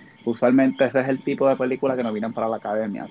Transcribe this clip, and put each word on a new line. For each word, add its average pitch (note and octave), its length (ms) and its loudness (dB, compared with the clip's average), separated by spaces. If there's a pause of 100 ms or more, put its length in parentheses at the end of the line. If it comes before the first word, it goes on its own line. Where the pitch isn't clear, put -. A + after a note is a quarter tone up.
(240)
usualmente C3 600 2
ese C3 160 0
es C3 80 -2
el C3+ 140 -2
tipo C3+ 260 0
de C3+ 60 4
película C3 400 -2
que B2+ 80 -2
nominan A2+ 300 -4
para A2+ 160 -4
la A2+ 80 -2
academia, G#2+ 540 -4